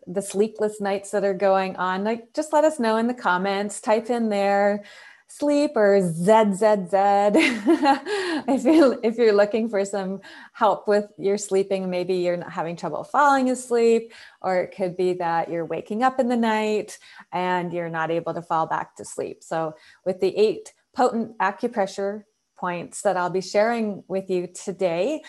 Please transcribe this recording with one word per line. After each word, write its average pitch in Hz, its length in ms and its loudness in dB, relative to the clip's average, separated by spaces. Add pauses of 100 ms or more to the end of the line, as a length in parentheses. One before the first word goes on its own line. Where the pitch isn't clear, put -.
the 180 160 -4
sleepless 214 580 -2
nights 196 300 -4
that 202 120 -2
are 196 120 0
going 190 420 2
on, 185 260 -2
like, 226 300 -4
just 311 220 -4
let 302 100 6
us 311 160 0
know 220 160 2
in 226 120 0
the 240 60 -2
comments, 196 680 -2
type 226 260 0
in 233 220 0
there 202 520 2 (460)
sleep 294 480 0
or 202 240 6
Z 190 540 4
Z 214 220 4 (140)
Z. 196 60 2
<laughs> 226 1040 4 (480)
If 240 160 0
you're, 285 400 6
if 226 120 0
you're 226 180 4
looking 208 340 2
for 202 160 -2
some 196 380 -6 (300)
help - 360 0
with 208 180 2 (120)
your 196 200 0
sleeping, 190 520 -2
maybe 180 240 -2
you're 175 240 -2
not 170 120 -12
having 170 240 -6
trouble 165 300 -8
falling 269 460 2
asleep, 233 600 2 (300)
or 185 200 0
it 175 120 -8
could 180 220 -4
be 180 180 0
that 170 360 -2
you're 165 140 -4
waking 165 380 -6
up 262 160 2
in 254 100 0
the 247 80 0
night 214 640 -2 (340)
and 180 400 -2
you're 170 180 -6
not 160 200 -4
able 165 240 -2
to 165 80 -8
fall 160 240 0
back 160 300 -6
to 208 80 -16
sleep. - 400 -10
So 160 300 -6 (300)
with 185 160 -4
the 190 160 0
eight 196 360 0 (240)
potent 233 420 0
acupressure 202 840 -4 (320)
points - 460 -8
that 190 140 0
I'll 180 140 -2
be 180 120 -2
sharing 214 640 0
with 190 220 -6
you 180 160 -2
today, 185 840 -4